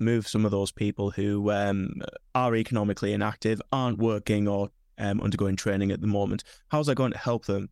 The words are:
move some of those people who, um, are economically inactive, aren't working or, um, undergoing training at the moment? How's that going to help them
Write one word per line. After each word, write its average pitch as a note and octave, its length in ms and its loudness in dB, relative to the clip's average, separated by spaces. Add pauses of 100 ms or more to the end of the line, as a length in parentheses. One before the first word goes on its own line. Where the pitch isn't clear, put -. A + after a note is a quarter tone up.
move A2+ 260 2
some A2 180 2
of G#2 60 2
those G2 220 0
people G2+ 400 -2
who, G2+ 380 0
um, G2+ 520 0 (320)
are B2 220 2
economically G#2 560 0
inactive, G#2+ 580 -2
aren't B2 280 0
working G#2 500 2
or, G2+ 220 0 (280)
um, G#2 220 0
undergoing G2 360 0
training G2 360 0
at - 80 -4
the - 60 -2
moment? G2+ 360 0 (260)
How's D3+ 180 0
that C3+ 100 2
going B2+ 160 2
to - 60 -8
help A#2 260 -2
them G2 280 -2